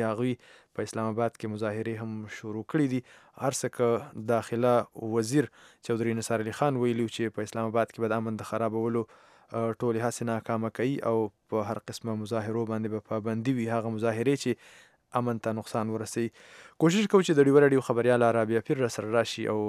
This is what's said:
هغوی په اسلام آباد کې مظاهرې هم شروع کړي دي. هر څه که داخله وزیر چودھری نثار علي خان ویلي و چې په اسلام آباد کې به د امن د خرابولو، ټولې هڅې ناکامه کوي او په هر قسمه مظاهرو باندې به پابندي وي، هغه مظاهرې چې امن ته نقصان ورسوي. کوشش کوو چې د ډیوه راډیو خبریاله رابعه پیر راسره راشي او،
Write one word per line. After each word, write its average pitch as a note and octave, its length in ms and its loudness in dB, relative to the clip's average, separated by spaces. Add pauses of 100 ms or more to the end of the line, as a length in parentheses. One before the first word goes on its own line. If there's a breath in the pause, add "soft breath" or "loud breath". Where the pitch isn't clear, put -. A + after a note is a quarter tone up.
هغوی A#2 260 0 (440 loud breath)
په G#2+ 100 -4
اسلام A2+ 240 -4
آباد A2+ 260 -2
کې - 160 -10
مظاهرې G#2+ 480 -4
هم A2+ 100 -8 (280)
شروع A2 240 -8 (100)
کړي D3+ 200 2
دي. C3 60 0 (440 loud breath)
هر C3 160 0
څه C3 180 -4
که A#2+ 120 2 (400)
داخله A#2 440 2 (400)
وزیر A#2 340 2 (400 loud breath)
چودھری A#2 320 0
نثار A2+ 260 -2
علي A2 140 -6
خان D3 220 2
ویلي A#2+ 240 2
و A2 100 -4
چې A2+ 220 -4
په G#2+ 100 -4
اسلام A2+ 240 -4
آباد A2 220 2
کې - 120 -10
به A2 80 0
د - 80 0
امن A2 200 -4
د G#2+ 100 -10
خرابولو، A2+ 520 -2 (760 loud breath)
ټولې A#2 260 0
هڅې A#2 260 -2
ناکامه A2+ 480 -2
کوي C3+ 180 0 (140)
او A2+ 60 2 (360)
په G#2+ 160 0
هر A2 100 -4 (120)
قسمه A2+ 220 -8 (100)
مظاهرو A2 400 -4 (100)
باندې A2 220 -4
به G#2+ 60 -4 (120)
پابندي A2+ 460 -2
وي، A2+ 160 -2
هغه A2+ 220 0
مظاهرې A#2 460 2
چې B2+ 80 -2 (680 loud breath)
امن A#2+ 160 -2 (100)
ته A2 120 -2
نقصان A2 360 -4
ورسوي. A2 340 -4 (560 loud breath)
کوشش F#3 280 6
کوو G3 140 8
چې F3+ 140 2
د - 80 -
ډیوه C#3 160 8
راډیو C3+ 240 4
خبریاله A#2+ 380 4 (120)
رابعه A2 300 2
پیر D3+ 160 0
راسره A2 320 -4
راشي A2 280 0 (100)
او، G#2+ 40 0 (100)